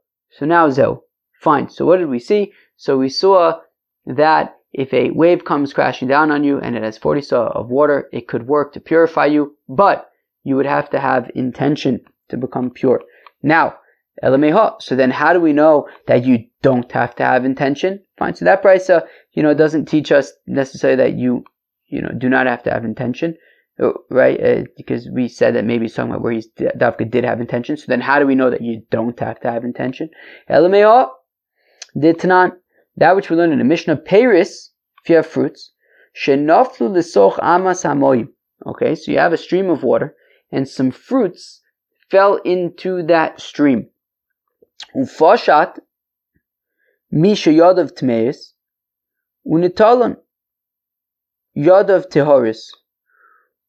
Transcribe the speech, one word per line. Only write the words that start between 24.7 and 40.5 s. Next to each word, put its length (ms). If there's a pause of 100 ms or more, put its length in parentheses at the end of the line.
because 360
we 160
said 280
that 100
maybe 200
he's 80
talking 180
about 120
where 100
he's 140
d-, 180 (120)
Dafka 320
did 140
have 160
intention. 380
So 100
then 140
how 180
do 80
we 80
know 140
that 120
you 300
don't 280
have 220
to 100
have 120
intention? 460 (400)
Elameha, 600 (840)
Ditnan, 580 (460)
that 160
which 140
we 60
learned 180
in 60
the 60
Mishnah, 320
Peris, 760 (320)
if 80
you 60
have 100
fruits, 440 (480)
Shenaflu 720
Lisoch 540
Amas 400
Hamoyim. 460 (360)
Okay, 300
so 160
you 80
have 140
a 40
stream 320
of 140
water, 320 (360)